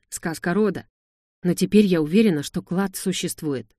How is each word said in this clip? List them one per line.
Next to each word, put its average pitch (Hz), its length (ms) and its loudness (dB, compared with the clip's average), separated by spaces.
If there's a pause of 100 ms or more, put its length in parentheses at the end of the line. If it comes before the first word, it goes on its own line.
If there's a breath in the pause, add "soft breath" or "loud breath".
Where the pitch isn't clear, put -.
сказка 175 460 -6
рода. 202 320 -2 (560)
Но 175 120 0
теперь 202 320 4
я 175 140 2
уверена, 165 420 2
что 180 200 -8
клад 190 340 -4
существует. 165 680 -6 (120)